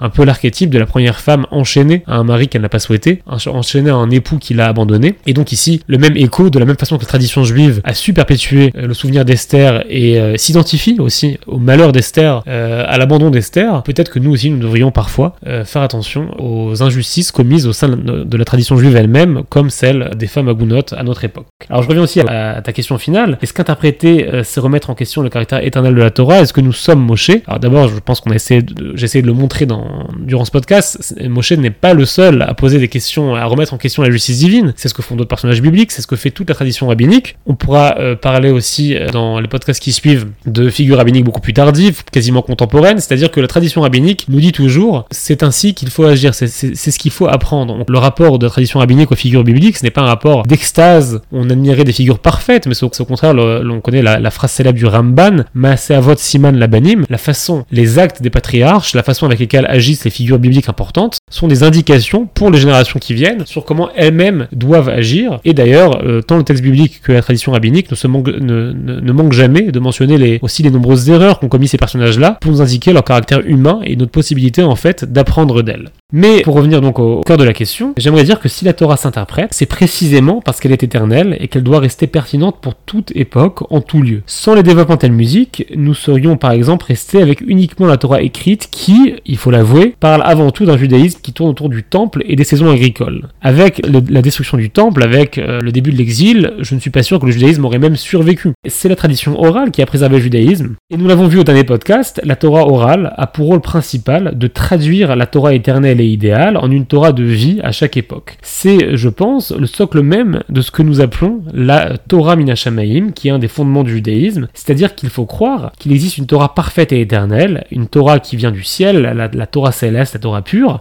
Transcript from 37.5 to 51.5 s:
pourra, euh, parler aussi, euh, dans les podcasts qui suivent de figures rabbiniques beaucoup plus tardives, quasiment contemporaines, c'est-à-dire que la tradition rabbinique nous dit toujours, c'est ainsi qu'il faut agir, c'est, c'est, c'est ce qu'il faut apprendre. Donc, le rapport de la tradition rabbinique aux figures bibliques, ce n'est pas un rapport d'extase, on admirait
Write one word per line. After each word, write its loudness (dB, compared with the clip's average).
pourra, 0
euh, -4
parler 0
aussi, -2
euh, -4
dans -4
les -6
podcasts -6
qui -4
suivent 0
de 0
figures 0
rabbiniques 2
beaucoup -2
plus -6
tardives, 2
quasiment 0
contemporaines, 2
c'est-à-dire -2
que -2
la 0
tradition 0
rabbinique 0
nous 2
dit 2
toujours, 0
c'est -4
ainsi 0
qu'il -8
faut 0
agir, 4
c'est, -4
c'est, -6
c'est -6
ce -4
qu'il -2
faut -2
apprendre. -2
Donc, -8
le 0
rapport 2
de 0
la 0
tradition 0
rabbinique 4
aux 0
figures 0
bibliques, 4
ce -8
n'est 0
pas -2
un 0
rapport 0
d'extase, 2
on -2
admirait 2